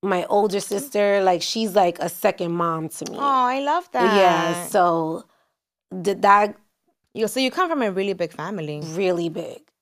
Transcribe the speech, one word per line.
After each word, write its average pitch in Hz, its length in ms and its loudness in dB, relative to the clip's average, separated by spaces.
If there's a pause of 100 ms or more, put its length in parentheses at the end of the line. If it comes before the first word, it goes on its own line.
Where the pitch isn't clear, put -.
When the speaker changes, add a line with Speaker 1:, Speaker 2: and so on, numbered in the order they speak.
Speaker 1:
my 185 220 0
older 202 340 0
sister, 202 640 0
like, 180 200 2
she's 226 320 -4
like 175 240 4
a 170 100 -4
second 180 440 -2
mom 165 380 -2
to - 200 -12
me. - 80 -12
Speaker 2:
Oh, 269 260 2 (120)
I - 40 -4
love 311 320 -2
Speaker 1:
Yeah, 190 600 4
Speaker 2:
that. 175 160 -8
Speaker 1:
so 170 540 0 (760)
did 185 220 -2
that 208 340 6 (580)
Speaker 2:
Yo, 214 120 -2
so 226 140 -2
you 262 100 2
come 349 180 0
from 302 140 0
a 208 100 0
really 196 220 -2
big 170 180 -6
family. 151 480 -8 (200)
Speaker 1:
Really 175 280 0
big. 160 320 -10 (220)